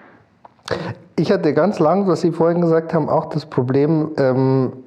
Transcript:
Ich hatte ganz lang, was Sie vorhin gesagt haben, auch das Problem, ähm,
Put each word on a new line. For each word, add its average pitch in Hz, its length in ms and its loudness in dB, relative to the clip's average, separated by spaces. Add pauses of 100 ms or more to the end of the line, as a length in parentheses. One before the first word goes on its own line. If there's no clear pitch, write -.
(1160)
Ich 170 140 0
hatte 170 220 0
ganz 175 260 0
lang, 180 280 2
was 165 140 0
Sie 175 100 2
vorhin 165 300 0
gesagt 165 320 0
haben, 156 160 0
auch 151 160 0
das 151 200 -6
Problem, 143 720 0
ähm, 131 560 2 (140)